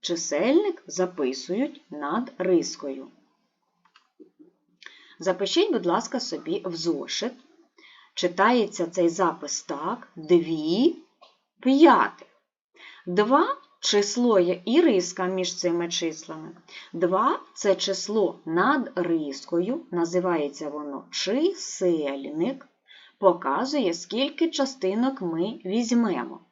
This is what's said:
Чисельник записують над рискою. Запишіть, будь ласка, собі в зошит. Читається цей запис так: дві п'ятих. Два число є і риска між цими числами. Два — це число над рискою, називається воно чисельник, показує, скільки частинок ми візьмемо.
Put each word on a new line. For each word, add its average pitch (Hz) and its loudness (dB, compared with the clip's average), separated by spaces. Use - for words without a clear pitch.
Чисельник 240 0
записують 180 -4
над 156 -6
рискою. 143 0
Запишіть, 196 0
будь 202 -2
ласка, 196 -2
собі 160 -6
в 175 -6
зошит. 165 -4
Читається 190 2
цей 170 2
запис 170 -2
так: 165 -8
дві 165 2
п'ятих. 262 6
Два 262 4
число 208 4
є 175 2
і 262 4
риска 190 2
між 185 -2
цими 170 -2
числами. 160 -8
Два — 190 0
це 196 2
число 202 -2
над 208 0
рискою, 170 -2
називається 170 -2
воно 143 -10
чисельник, 175 -2
показує, 185 0
скільки 269 -2
частинок 254 -2
ми 175 -4
візьмемо. 214 0